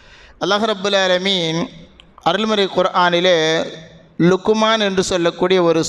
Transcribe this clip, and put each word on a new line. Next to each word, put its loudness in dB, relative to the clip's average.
அல்லாஹ் 0
ரப்புல் -2
ஆலமீன் 0
அருள்மறை -2
குர்ஆனிலே 2
லுக்குமான் 2
என்று -2
சொல்லக்கூடிய 0
ஒரு 2